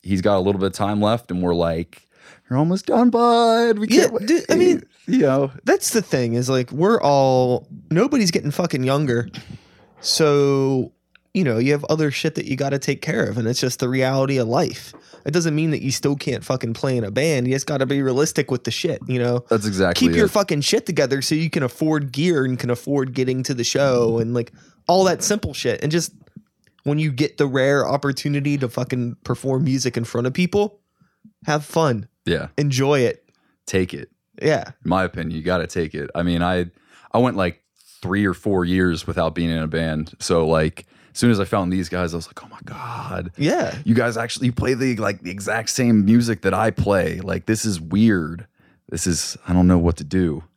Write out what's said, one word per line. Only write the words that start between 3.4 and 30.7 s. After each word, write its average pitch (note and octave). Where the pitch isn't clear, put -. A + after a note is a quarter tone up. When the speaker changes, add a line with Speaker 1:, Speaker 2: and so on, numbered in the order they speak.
Speaker 1:
We G#3+
Speaker 2:
Yeah, D4+
Speaker 1:
can't A#3
wait." G#3+
Speaker 2:
dude, -
I -
mean, F4+
Speaker 1:
You C4
know. C3+
Speaker 2:
that's F#4+
the A3
thing A#2+
is, B2
like, B2+
we're F#3
all, C3
nobody's G#3+
getting D3
fucking D3
younger. B2+
So, C#3
you F#3
know, A#2
you C3
have D3
other D#3
shit D#3
that -
you C#3
gotta C#3
take C#3
care -
of, A2
and A2
it's B2
just B2+
the B2
reality C3+
of A#2
life. -
It D3
doesn't E3
mean D#3
that C#3+
you C3+
still C#3
can't A#2+
fucking B2
play C3
in A2
a G2
band. C3
You C3
just C3+
gotta C3+
be C#3
realistic C#3
with B2
the A2+
shit, -
you B2+
know? A#2+
Speaker 1:
That's G#2+
exactly F#2
Speaker 2:
Keep E2
your G#3
Speaker 1:
it. F#3+
Speaker 2:
fucking F#3
shit A3
together C#3
so D#3
you D#3+
can D3
afford D3
gear D3+
and B2+
can B2
afford C3+
getting B2+
to C#3+
the A#2+
show A#2+
and, A#2
like, A#2+
all F#3
that F3
simple G#3
shit. -
And D3+
just E3
when D3
you D#3
get C#3
the C#3+
rare C3+
opportunity C#3+
to C3
fucking B2
perform C3
music B2+
in A#2
front A#2+
of B2+
people, G3+